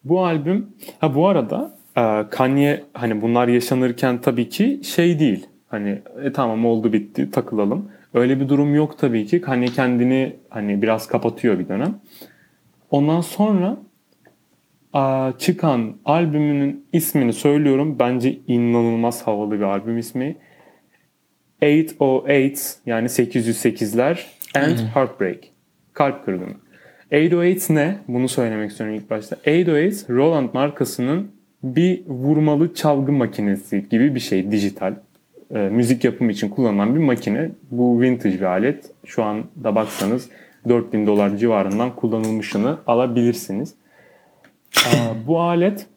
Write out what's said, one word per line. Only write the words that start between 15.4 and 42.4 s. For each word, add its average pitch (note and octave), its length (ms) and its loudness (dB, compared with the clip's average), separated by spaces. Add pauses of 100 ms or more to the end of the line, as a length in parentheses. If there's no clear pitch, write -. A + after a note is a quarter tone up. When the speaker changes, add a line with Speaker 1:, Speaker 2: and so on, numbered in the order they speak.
Speaker 1:
albümünün D3 880 0
ismini C#3+ 400 2
söylüyorum. D3 680 2
Bence B2 380 0 (100)
inanılmaz A#2 800 2
havalı G#2 280 -2
bir G2+ 60 -2
albüm G#2 360 -2
ismi. B2+ 380 -6 (1300)
Eight D3+ 380 2
oh C3 300 2
eight C#3 460 0 (100)
yani A#2 240 -2
sekiz A#2+ 380 0
yüz A#2 100 0
sekizler A#2 680 -2 (280)
and C#3 80 2 (140)
Speaker 2:
Hı A2+ 60 -2
hı. A2+ 100 -2
Speaker 1:
Heartbreak. A#2+ 440 -2 (560)
Kalp C#3 320 0
kırgını. F#2 280 -6 (580)
Eight D#3 220 4
oh F3 100 2
eight F3+ 260 0
ne? D#3+ 280 2 (100)
Bunu B2 200 -2
söylemek A2 440 -4
istiyorum G#2+ 240 -8
ilk G#2 140 -12
başta. G#2+ 260 -6 (100)
Eight E3 240 2
oh D#3 80 2
eight G3 320 -2
Roland C3+ 440 2
markasının C#3 760 -2 (320)
bir E3 440 0
vurmalı D3+ 640 0
çalgı C#3 380 0
makinesi G#2 800 -2
gibi B2+ 260 2
bir B2 40 -2
şey. F#2+ 320 -2
Dijital. G2+ 420 -2 (600)
E, - 40 -2
müzik A2+ 440 0
yapımı A#2 280 0
için G2+ 180 -4
kullanılan G#2+ 460 0
bir D#3+ 40 2
makine. C3 500 0 (220)
Bu A#2+ 300 2
vintage A#2+ 340 2
bir F#2 100 -4
alet. F#2+ 460 -2 (140)
Şu - 180 -4
anda G#2+ 520 -4
baksanız G#2+ 540 -2 (400)
dört A#2 240 0
bin G#2+ 140 0
dolar G2+ 300 2
civarından A2 580 0
kullanılmışını A2 840 -2 (100)